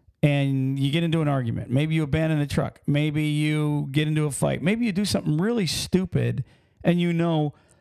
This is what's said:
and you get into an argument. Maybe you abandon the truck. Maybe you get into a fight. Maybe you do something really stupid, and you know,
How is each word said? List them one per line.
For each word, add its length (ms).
and 560
you 140
get 100
into 160
an 80
argument. 420
Maybe 240
you 100
abandon 360
the 80
truck. 400
Maybe 380
you 640
get 160
into 180
a 60
fight. 300
Maybe 240
you 80
do 100
something 340
really 300
stupid, 800
and 160
you 100
know, 420